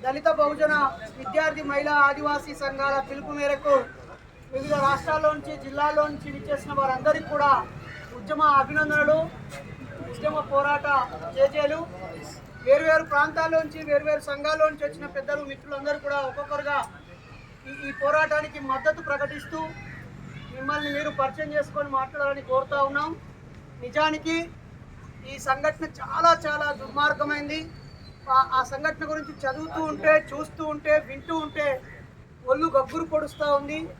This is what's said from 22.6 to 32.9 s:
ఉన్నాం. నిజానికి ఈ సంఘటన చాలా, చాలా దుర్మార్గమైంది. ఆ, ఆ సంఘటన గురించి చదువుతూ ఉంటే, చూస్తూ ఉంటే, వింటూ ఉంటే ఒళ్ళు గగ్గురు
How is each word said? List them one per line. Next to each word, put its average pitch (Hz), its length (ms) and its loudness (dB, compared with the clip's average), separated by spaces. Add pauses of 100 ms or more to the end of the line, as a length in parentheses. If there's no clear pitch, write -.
ఉన్నాం. 285 340 -2 (640)
నిజానికి 311 680 0 (840)
ఈ 277 40 -14
సంఘటన 294 460 0
చాలా, 330 520 4 (100)
చాలా 294 260 0
దుర్మార్గమైంది. 294 960 -2 (600)
ఆ, 262 220 6
ఆ 254 100 2
సంఘటన 302 480 -4
గురించి 311 220 -6
చదువుతూ 311 500 -4
ఉంటే, 302 520 4
చూస్తూ 302 300 -8
ఉంటే, 302 340 2
వింటూ 302 380 -4
ఉంటే 294 440 -2 (680)
ఒళ్ళు 294 200 2
గగ్గురు 294 380 0